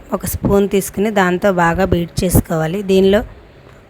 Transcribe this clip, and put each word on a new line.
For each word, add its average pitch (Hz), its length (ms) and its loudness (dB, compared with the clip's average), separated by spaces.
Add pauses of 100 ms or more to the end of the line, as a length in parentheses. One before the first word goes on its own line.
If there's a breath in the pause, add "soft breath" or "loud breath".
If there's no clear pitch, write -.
(140)
ఒక 185 120 -6
స్పూన్ 202 440 0
తీసుకుని 196 420 -2
దాంతో 190 400 0
బాగా 175 340 0
బీట్ 175 380 -2
చేసుకోవాలి. 170 600 -2
దీనిలో 196 400 2 (680 loud breath)